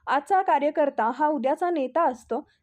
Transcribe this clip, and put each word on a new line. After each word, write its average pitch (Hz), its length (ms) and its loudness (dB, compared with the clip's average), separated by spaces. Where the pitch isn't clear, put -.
आजचा 370 340 0
कार्यकर्ता 285 720 0
हा 302 140 0
उद्याचा 302 420 -2
नेता 294 400 0
असतो, 247 400 -6